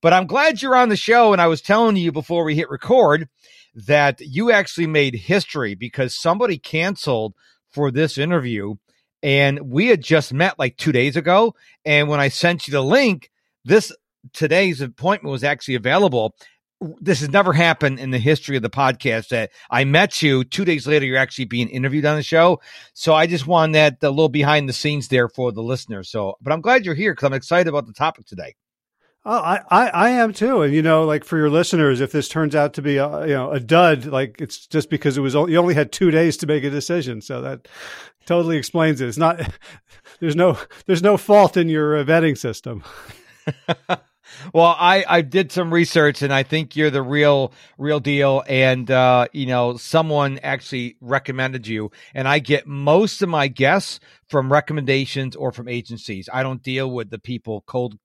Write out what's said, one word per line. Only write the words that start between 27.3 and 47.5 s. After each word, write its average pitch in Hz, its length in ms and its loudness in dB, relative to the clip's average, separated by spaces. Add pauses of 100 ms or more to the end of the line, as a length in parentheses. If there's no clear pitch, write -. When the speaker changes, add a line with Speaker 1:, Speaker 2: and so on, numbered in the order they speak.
Speaker 1:
excited 170 340 0
about 143 180 -4
the 110 60 -20
topic 151 360 -6
today. 85 280 -16 (680)
Speaker 2:
Oh, 226 120 -2
I, 180 320 -2
I, 226 200 4
I 180 220 2
am 233 200 2
too. 226 300 0
And, 143 120 2
you 156 80 2
know, 160 220 4
like, 151 220 -2
for 165 120 -4
your 151 120 4
listeners, 151 500 2
if 135 140 -2
this 147 160 -2
turns 156 260 -2
out 147 200 2
to 151 60 -10
be 143 140 -2
a, 147 320 -4
you 147 60 0
know, 131 180 -4
a 143 80 -4
dud, 156 460 4
like, 135 340 -4
it's - 260 -12
just 151 240 -4
because 139 280 -2
it 143 40 -2
was 135 140 -2
o-, 151 120 2
you 165 100 2
only 175 160 2
had 147 180 0
two 185 180 2
days 160 280 2
to 160 100 -6
make 147 160 -2
a 139 60 -4
decision. 143 500 -6
So 123 220 -12
that 131 260 -12 (580)
totally 165 320 0
explains 156 440 0
it. 123 80 -4
It's 110 80 -8
not, 165 240 0 (440)
<laughs> - 360 -20
there's 156 160 -2
no, 175 200 2 (280)
there's 175 180 0
no 202 140 4
fault 202 400 6
in 170 100 2
your, 151 300 0
uh, 147 80 0
vetting 160 320 2
system. 117 500 -10
<laughs> - 60 -20 (1600)
Speaker 1:
Well, 165 260 6
I, 185 300 4
I 170 120 4
did 151 300 -2
some 170 220 -4
research, 160 480 2
and 139 100 -2
I 135 120 2
think 156 320 -4
you're 151 160 0
the 135 100 -2
real, 139 500 2 (280)